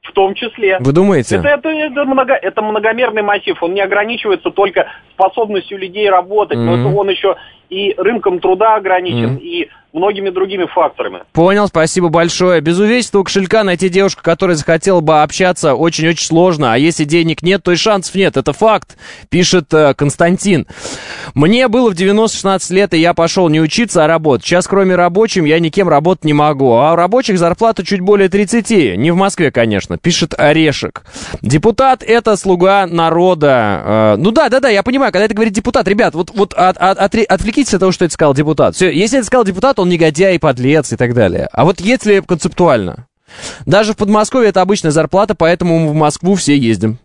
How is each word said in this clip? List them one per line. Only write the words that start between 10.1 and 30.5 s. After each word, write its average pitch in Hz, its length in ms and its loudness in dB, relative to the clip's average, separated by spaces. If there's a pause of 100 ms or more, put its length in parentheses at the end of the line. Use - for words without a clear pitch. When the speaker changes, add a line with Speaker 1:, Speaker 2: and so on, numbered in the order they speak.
Speaker 1:
другими 185 360 -2
факторами. 110 560 -4 (100)
Speaker 2:
Понял, 196 340 2
спасибо 170 440 0
большое. 170 500 0
Без 170 180 -2
увесистого 214 460 0
кошелька 202 400 0
найти 185 240 -2
девушку, 190 340 -2
которая 175 340 0
захотела 165 440 0
бы 156 220 2
общаться, 175 520 0
очень-очень 160 520 -2
сложно. 160 480 2
А 120 40 2
если 156 240 0
денег 165 400 -2
нет, 180 220 0
то 180 80 0
и 175 40 2
шансов 196 380 -2
нет. 190 220 0
Это - 160 -2
факт, 214 440 0 (340)
пишет, 175 440 0
э, 147 200 4
Константин. 175 720 0 (680)
«Мне 214 320 2
было 233 240 2
в 190 40 -6
девяносто 202 420 0
шестнадцать 190 340 -2
лет, 190 240 0
и 165 40 2
я 170 160 2
пошел 170 340 0
не 151 120 2
учиться, 165 440 0
а - 20 2
работать. 156 400 0
Сейчас, 175 220 0
кроме 190 260 2
рабочим, 175 500 0
я 156 140 2
никем 170 300 0
работать 160 360 2
не 151 100 2
могу. 143 400 2
А 147 180 4
у 170 40 2
рабочих 185 420 0
зарплата 175 460 0
чуть 190 160 -2
более 196 280 2
тридцати. 196 680 0
Не 139 140 0
в 170 60 0
Москве, 190 340 0
конечно», 104 480 -2
пишет 170 400 -2
Орешек. 151 640 0 (400)